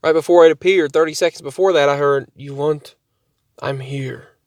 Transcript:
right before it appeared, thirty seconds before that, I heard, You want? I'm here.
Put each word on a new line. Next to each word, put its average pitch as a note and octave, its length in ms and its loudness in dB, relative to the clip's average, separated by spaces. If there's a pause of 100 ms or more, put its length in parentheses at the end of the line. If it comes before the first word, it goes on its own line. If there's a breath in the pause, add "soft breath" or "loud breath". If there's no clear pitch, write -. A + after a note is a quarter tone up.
right D#3+ 100 0
before E3 320 4
it E3 60 8
appeared, E3 400 0
thirty D#3 220 0
seconds E3+ 280 -4
before F3+ 320 -2
that, C#3+ 160 2
I C#3+ 80 0
heard, C#3+ 380 -2
You C#3 200 -16
want? D3 400 -6 (640)
I'm C#3 180 -6
here. C3 500 -12 (180)